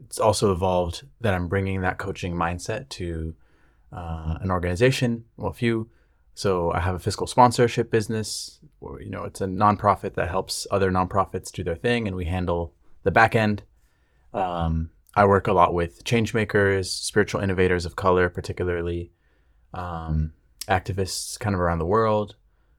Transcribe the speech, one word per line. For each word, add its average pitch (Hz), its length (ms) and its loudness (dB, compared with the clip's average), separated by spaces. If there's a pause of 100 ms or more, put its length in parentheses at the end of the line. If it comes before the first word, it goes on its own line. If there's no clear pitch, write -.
it's - 140 -10
also 104 320 4
evolved 90 520 0 (180)
that 104 120 2
I'm 90 140 -2
bringing 95 340 -2
that 90 180 -2
coaching 92 360 -6
mindset 90 540 -4
to, 82 460 -8 (580)
uh, 80 480 -6
an 95 100 -2
organization, 113 760 0 (120)
well, 101 140 -4
a - 20 -16
few. 113 360 -2 (460)
So 87 360 0
I 87 80 0
have 92 160 0
a 85 40 -6
fiscal 95 280 -4
sponsorship 123 640 4
business, 110 680 -4 (200)
where, - 220 -14
you 104 80 -14
know, 95 160 -8
it's - 160 -12
a 98 40 0
nonprofit 98 680 2
that 85 160 -2
helps - 420 -4
other 98 180 4
nonprofits 92 640 0
do 95 140 -8
their 85 100 -2
thing, 120 320 -2
and 95 80 -4
we 90 100 -4
handle 87 480 -2 (300)
the 95 80 2
back 113 240 6
end. 107 280 0 (680)
Um, 85 560 -2 (260)
I 101 100 6
work 98 220 4
a 104 60 2
lot 87 200 4
with 85 320 -4
change 117 280 0
makers, 98 560 2
spiritual - 520 -2
innovators 90 440 2
of - 120 -10
color, 90 320 4
particularly, 87 840 -4 (640)
um, 80 580 -4 (360)
activists 95 720 -2
kind 101 160 -2
of 90 60 0
around 85 200 0
the 82 60 -2
world, 107 500 0 (440)